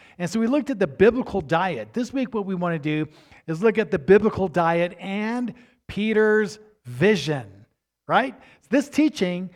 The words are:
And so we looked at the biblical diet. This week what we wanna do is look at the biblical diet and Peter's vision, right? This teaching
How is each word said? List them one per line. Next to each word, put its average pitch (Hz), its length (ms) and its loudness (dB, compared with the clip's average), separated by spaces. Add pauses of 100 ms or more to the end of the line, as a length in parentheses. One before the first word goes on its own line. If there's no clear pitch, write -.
(180)
And 175 100 -4
so 214 120 -2
we 226 80 0
looked 277 220 0
at 208 100 -4
the 185 80 0
biblical 196 520 2
diet. 160 520 -2
This 240 200 -4
week 262 220 -4
what 202 120 -4
we 190 100 -4
wanna 175 240 -2
do 151 260 -2 (400)
is 160 160 -6
look 220 160 2
at 202 140 -2
the 185 60 0
biblical 190 500 4
diet 170 500 0
and 214 560 -6 (320)
Peter's 214 720 0 (260)
vision, 139 640 0 (600)
right? 220 260 2 (340)
This 285 200 2
teaching 185 680 -2